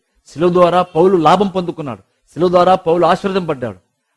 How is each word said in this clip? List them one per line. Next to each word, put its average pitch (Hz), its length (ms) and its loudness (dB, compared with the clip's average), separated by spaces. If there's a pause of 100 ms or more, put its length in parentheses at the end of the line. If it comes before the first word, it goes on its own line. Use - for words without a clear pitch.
(260)
సిలువ 175 260 -2
ద్వారా 175 300 2
పౌలు 180 340 0
లాభం 180 320 2
పొందుకున్నాడు, 160 540 -8 (300)
సిలువ 170 160 -2
ద్వారా 180 260 2
పౌలు 175 320 0
ఆశీర్వదింపడ్డాడు. 160 720 -4 (380)